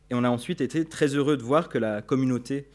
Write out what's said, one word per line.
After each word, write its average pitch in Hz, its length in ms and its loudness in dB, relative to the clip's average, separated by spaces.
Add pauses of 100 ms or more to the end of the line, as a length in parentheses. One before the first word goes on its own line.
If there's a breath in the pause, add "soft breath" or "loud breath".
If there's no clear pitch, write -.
(100)
Et 123 40 -4
on 123 100 2
a 123 60 4
ensuite 120 300 -2
été 151 240 0
très 151 300 0
heureux 143 220 2
de 123 80 -4
voir 147 240 2
que 135 100 -2
la 107 240 -2
communauté, 131 720 -2